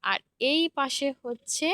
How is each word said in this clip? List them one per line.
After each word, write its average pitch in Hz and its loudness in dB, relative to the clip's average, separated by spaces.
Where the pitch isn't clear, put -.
আর - 0
এই 311 4
পাশে 277 -2
হচ্ছে 240 -4